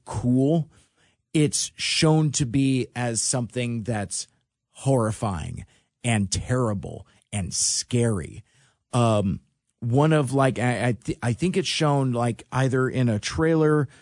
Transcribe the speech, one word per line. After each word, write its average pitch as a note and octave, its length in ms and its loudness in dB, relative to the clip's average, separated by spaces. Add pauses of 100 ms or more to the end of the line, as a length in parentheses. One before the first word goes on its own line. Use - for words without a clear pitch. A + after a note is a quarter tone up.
cool. C3 680 2 (640)
It's - 440 0
shown D#3 540 2
to D3 140 -2
be C3 420 0 (100)
as A#2+ 240 -2
something A#2+ 600 -4
that's G#2 440 -6 (440)
horrifying G#2+ 920 -2 (380)
and G#2+ 260 0
terrible G#2 800 -4 (240)
and G2+ 220 -6
scary. - 880 -2 (500)
Um, G#2+ 480 2 (400)
one C#3 320 4
of, C3+ 200 2
like, C3+ 260 2
I, A#2+ 280 0
I, B2 60 2
th-, - 280 -6
I A#2 120 -2
think F3 240 -2
it's F3 100 0
shown, C#3 460 0
like, A#2 380 -2
either C3 360 0
in B2 220 0
a G#2+ 100 0
trailer D#3 720 2 (120)